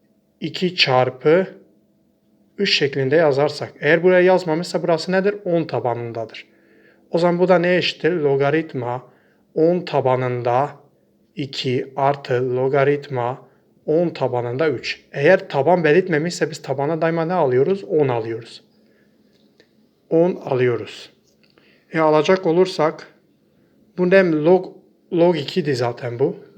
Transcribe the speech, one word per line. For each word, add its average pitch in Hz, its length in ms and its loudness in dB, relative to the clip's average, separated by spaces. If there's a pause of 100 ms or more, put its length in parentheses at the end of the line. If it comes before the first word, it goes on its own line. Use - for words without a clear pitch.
(400)
iki 175 360 -4
çarpı 135 680 2 (1120)
üç 196 200 0
şeklinde 139 380 0
yazarsak. 147 640 0
Eğer 165 220 2
buraya 185 180 6
yazmamışsa 175 600 0
burası 170 300 -2
nedir? 190 220 0 (100)
On 170 200 0
tabanındadır. 117 840 -6 (640)
O 170 80 -2
zaman 175 200 2
bu 180 100 2
da 180 100 6
ne 180 180 2
eşittir? 156 360 -2
Logaritma 139 1040 -2 (400)
on 170 260 2
tabanında 127 880 0 (640)
iki 135 640 -6
artı 135 600 -2
logaritma 135 920 0 (380)
on 165 220 2
tabanında 120 600 -2
üç. - 440 -6
Eğer 165 360 2
taban 156 360 0
belirtmemişse 165 680 0
biz - 120 -14
tabana 143 400 -4
daima 165 220 0
ne 165 80 -4
alıyoruz? 180 520 0
On 156 240 0
alıyoruz. 113 560 -6 (1500)
On 175 240 4
alıyoruz. 123 760 -4 (840)
E, 160 60 -2
alacak 156 480 2
olursak 165 680 0 (840)
bu 180 120 0
ne? 185 220 4
Log, 165 440 2 (360)
log 175 240 4
iki 147 380 -4
zaten 120 440 -4
bu. 151 180 0 (220)